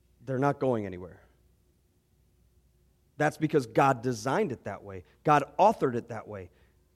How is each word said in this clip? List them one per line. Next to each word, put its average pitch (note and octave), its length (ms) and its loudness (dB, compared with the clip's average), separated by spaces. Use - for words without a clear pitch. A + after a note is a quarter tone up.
they're C3 120 -6
not C#3+ 220 0
going A#2+ 260 0
anywhere. F2+ 360 -12
That's D3 220 0
because D3+ 280 0
God C3 380 2
designed C3 480 -2
it - 140 -10
that G2+ 180 -10
way. F#2+ 200 -14
God D3 200 6
authored E3+ 380 4
it A#2 140 -6
that A2+ 180 -12
way. G2 220 -14